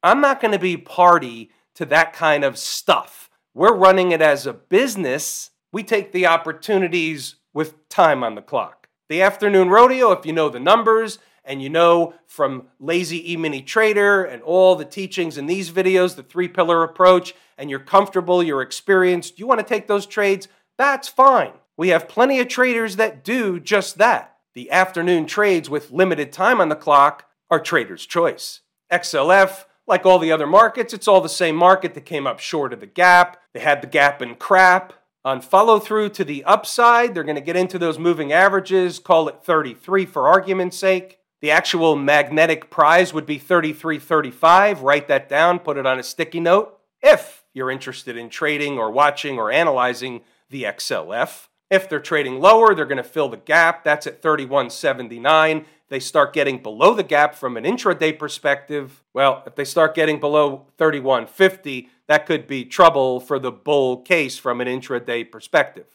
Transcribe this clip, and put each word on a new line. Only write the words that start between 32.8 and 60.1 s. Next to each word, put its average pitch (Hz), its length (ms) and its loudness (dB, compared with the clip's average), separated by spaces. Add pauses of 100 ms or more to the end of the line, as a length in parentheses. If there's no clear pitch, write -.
the 104 60 -20
gap. 180 540 4 (140)
They - 60 -12
had 143 220 0
the - 40 -14
gap 143 340 0
in 120 140 -10
crap. 185 600 2 (300)
On 131 160 -4
follow 214 380 4
through 214 320 -4
to 202 140 -8
the 147 200 -12
upside, 233 720 2
they're 165 100 -6
gonna 147 160 -6
get 165 160 -6
into 185 220 -2
those 165 200 -4
moving 156 340 -2
averages, 185 640 0
call 160 300 2
it - 160 -14
thirty-three 165 600 -2
for 139 220 -2
argument's 185 480 0
sake. 185 420 -4 (220)
The 151 100 -4
actual 165 460 0
magnetic 147 720 0
prize 170 420 4
would 151 140 -8
be 147 120 -8
thirty-three 156 600 -4
thirty-five. 160 840 2
Write 143 260 0
that 139 200 -2
down, 170 320 0
put 151 160 -6
it 135 100 -4
on 131 120 -2
a 123 40 -10
sticky 165 380 -8
note. 190 380 0 (240)
If - 500 2
you're 131 180 -8
interested 131 460 -12
in 117 120 -14
trading 147 500 -4
or 110 120 -4
watching 143 480 -2
or 107 120 -4
analyzing 127 720 -2 (260)
the 131 160 -12
X - 260 -8
L 90 220 -8
F, - 360 -8 (220)
if 190 180 0
they're 151 120 -8
trading 135 400 -6
lower, 214 340 6
they're 156 120 -6
gonna 131 160 -6
fill 143 260 -6
the 117 80 -12
gap. 165 480 0
That's 147 220 -2
at - 160 -14
thirty-one 139 480 -2
seventy-nine. 147 960 -2 (220)
They 135 120 -8
start 139 320 0
getting 135 260 -2
below 123 360 2
the 208 100 -4
gap 151 300 0
from 127 220 -8
an 113 80 -12
intraday 165 540 -2
perspective. 143 920 -8
Well, 131 340 0
if - 80 -20
they 143 100 -6
start 156 300 0
getting 156 240 0